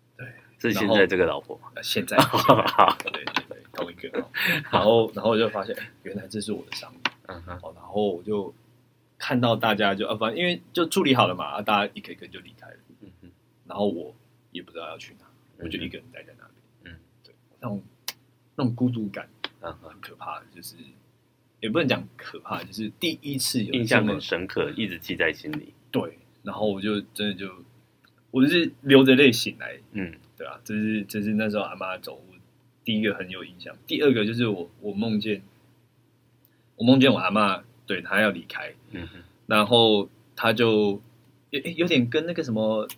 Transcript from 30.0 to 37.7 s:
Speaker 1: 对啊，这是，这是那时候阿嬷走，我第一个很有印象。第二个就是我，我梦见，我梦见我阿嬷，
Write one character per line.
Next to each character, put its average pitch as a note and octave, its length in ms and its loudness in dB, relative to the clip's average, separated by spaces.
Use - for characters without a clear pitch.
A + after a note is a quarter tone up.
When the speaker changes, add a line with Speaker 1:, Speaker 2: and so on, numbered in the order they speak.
Speaker 1:
对 D2 120 -14
啊， - 180 -16
这 G#2+ 80 -8
是， G#2+ 300 -2
这 G#2 180 -6
是 G#2+ 140 -2
那 G#2+ 140 0
时 G#2 80 -4
候 G2 60 0
阿 F2+ 120 -8
嬷 F#2 260 -8
走， - 140 -14
我 - 200 -20
第 G#2+ 160 0
一 G#2+ 40 0
个 G#2 100 2
很 F2+ 160 -8
有 F#2 140 -12
印 F2+ 160 -16
象。 - 140 -16
第 - 160 -2
二 C#3+ 100 6
个 A2 140 2
就 A2+ 80 -2
是 A#2+ 140 0
我， F2+ 200 -4
我 G#2 100 -8
梦 G#2+ 280 -2
见， G2+ 220 -4
我 A2 80 -4
梦 C3 160 8
见 B2+ 140 8
我 - 60 2
阿 F#2 100 -2
嬷， G2+ 320 2